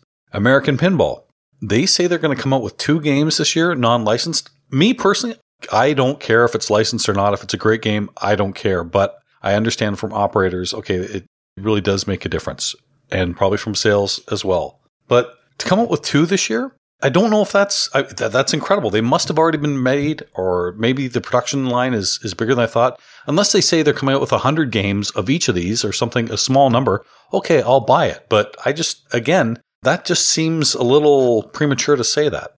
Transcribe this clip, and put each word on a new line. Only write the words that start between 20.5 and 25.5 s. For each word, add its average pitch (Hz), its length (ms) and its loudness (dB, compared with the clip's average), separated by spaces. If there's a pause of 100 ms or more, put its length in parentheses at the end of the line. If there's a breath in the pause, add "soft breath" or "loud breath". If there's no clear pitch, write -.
maybe 131 280 0
the 120 140 -4
production 131 460 -2
line 123 280 0
is, 98 280 -2
is 98 120 -8
bigger 117 200 0
than 120 100 2
I - 40 0
thought. 123 300 0 (280 loud breath)
Unless 170 260 0
they 196 80 2
say 160 220 2
they're 143 120 2
coming 135 200 0
out 135 80 0
with - 100 -2
a 110 60 2
hundred 147 320 -2
games 101 400 -2
of 101 200 -4
each 170 180 -2
of 95 60 2